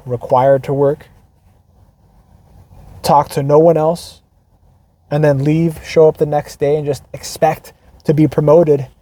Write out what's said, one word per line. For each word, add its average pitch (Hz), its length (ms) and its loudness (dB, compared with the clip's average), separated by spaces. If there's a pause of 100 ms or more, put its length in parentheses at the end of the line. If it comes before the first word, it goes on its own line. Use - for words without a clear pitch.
required 131 600 0
to 143 100 -6
work, 143 320 -2 (2000)
talk 147 280 0
to 147 120 -6
no 143 160 2
one 160 200 4
else, 160 420 -6 (880)
and 151 140 -2
then 139 180 0
leave, 156 400 -2
show 160 260 2
up - 100 -2
the 156 80 -2
next 147 340 -6
day, 143 160 0
and 151 80 -6
just 139 180 -6 (120)
expect - 580 -6 (320)
to 160 80 0
be 151 160 2
promoted 147 580 2 (160)